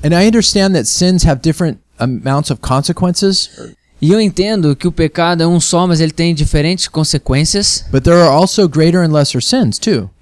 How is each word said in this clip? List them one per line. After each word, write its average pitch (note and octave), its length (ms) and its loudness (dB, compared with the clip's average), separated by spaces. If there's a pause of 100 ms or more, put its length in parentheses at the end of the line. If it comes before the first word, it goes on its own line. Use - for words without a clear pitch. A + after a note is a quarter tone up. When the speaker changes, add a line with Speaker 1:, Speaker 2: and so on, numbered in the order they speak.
Speaker 1:
And D3+ 60 0 (120)
I G3+ 60 4
understand G3+ 460 2
that C#3 160 0
sins F3+ 360 2
have C#3+ 160 2
different D#3+ 380 -2 (180)
amounts C3 540 -4
of B2+ 100 -4
consequences. F3+ 880 -2 (500)
Speaker 2:
E D3 100 2
eu G#3+ 100 4
entendo F#3+ 540 0
que F3 140 -4
o - 20 0
pecado E3 540 -2
é - 20 2
um E3+ 140 2
só, F3+ 260 0
mas E3+ 140 0
ele D#3+ 100 0
tem E3+ 240 -2
diferentes D#3 540 -2
consequências. D#3 1040 -2
Speaker 1:
But C3 100 0
there E3+ 180 4
are E3+ 80 6
also F3 400 2
greater D#3+ 360 2
and D#3 80 0
lesser C#3+ 280 0
sins F#3+ 380 -2
too. A#2+ 320 -2 (120)